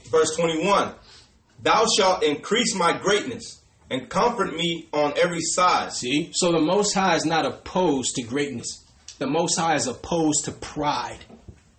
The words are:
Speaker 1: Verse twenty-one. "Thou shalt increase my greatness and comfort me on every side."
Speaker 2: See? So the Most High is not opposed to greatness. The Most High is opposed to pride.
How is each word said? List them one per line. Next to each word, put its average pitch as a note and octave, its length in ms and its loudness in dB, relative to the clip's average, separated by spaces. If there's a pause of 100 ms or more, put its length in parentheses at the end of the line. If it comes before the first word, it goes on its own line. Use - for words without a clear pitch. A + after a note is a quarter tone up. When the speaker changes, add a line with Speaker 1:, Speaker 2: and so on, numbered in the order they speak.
Speaker 1:
Verse D#3 260 2
twenty-one. E3+ 580 0 (720)
"Thou D#3+ 220 4 (120)
shalt F#3 260 2
increase G3 520 0
my F#3 220 2
greatness C#3 640 -2 (280)
and - 180 -6
comfort G3 480 0
me E3+ 380 -4
on D3 240 2
every E3+ 240 2
side." - 520 2
Speaker 2:
See? C#3+ 400 -2
So F3 180 2
the D#3+ 80 2
Most F#3+ 340 2
High F#3+ 220 2
is D3 100 -2
not D#3 220 0
opposed C#3 680 -2
to C3 60 -2
greatness. A#2+ 640 -6 (340)
The C#3+ 80 -4
Most E3 320 0
High E3 160 2
is C3 140 0
opposed D3+ 580 0
to - 60 -6
pride. - 680 -6 (600)